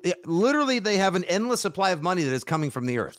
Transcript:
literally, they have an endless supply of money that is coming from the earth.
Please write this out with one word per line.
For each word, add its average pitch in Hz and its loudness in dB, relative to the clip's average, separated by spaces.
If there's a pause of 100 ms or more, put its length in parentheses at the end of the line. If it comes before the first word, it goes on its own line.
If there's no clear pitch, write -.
(260)
literally, 254 2
they 208 0
have 190 2
an 185 0
endless 226 0
supply 190 0
of 160 -2
money 180 0
that 135 0
is 131 -4
coming 156 -2
from 123 -6
the 123 -2
earth. 90 -4